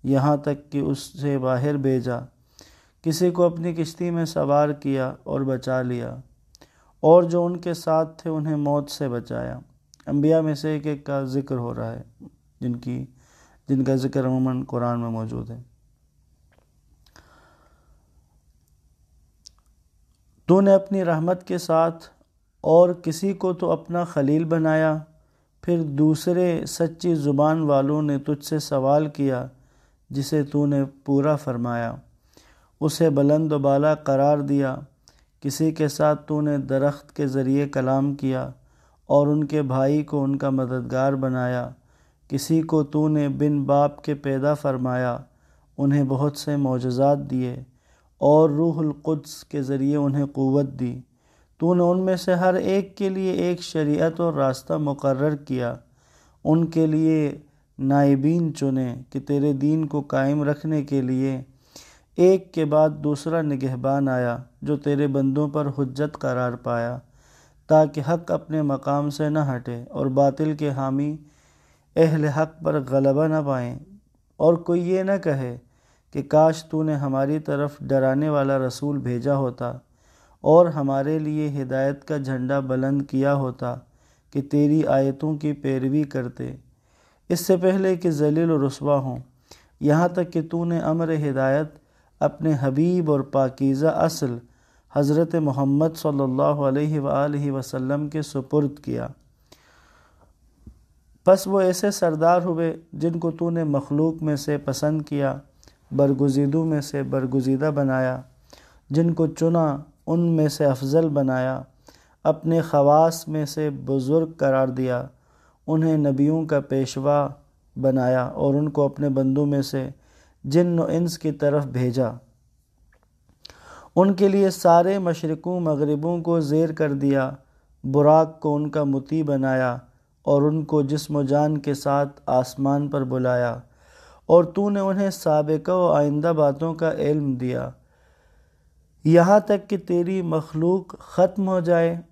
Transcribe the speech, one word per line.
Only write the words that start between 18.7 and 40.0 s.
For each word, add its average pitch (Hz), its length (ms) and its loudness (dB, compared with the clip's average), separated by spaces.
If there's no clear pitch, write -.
تو 185 160 6
نے 196 120 6
اپنی 196 320 2
رحمت 170 420 -2
کے 180 100 -4
ساتھ 165 520 0
اور 175 320 6
کسی 175 400 -4
کو 185 200 -2
تو 170 180 -2
اپنا 170 320 -4
خلیل 156 420 0
بنایا، 160 520 0
پھر 175 180 0
دوسرے 160 840 0
سچی 165 500 -2
زبان 147 460 2
والوں 147 400 2
نے 147 160 0
تجھ 143 280 -4
سے 156 140 -4
سوال 143 480 0
کیا 131 400 -4
جسے 139 340 -2
تو 147 220 0
نے 143 180 2
پورا 143 320 2
فرمایا، 120 600 -4
اسے 156 280 2
بلند 147 420 2
و 147 80 0
بالا 139 360 2
قرار 143 420 2
دیا۔ 139 380 -2
کسی 156 280 -2
کے 156 160 -2
ساتھ 147 400 0
تو 151 140 -2
نے 147 160 0
درخت 135 580 -2
کے 147 120 -2
ذریعے 135 420 0
کلام 135 460 0
کیا 131 360 -4
اور 143 180 4
ان 151 160 2
کے 151 180 -2
بھائی 139 420 0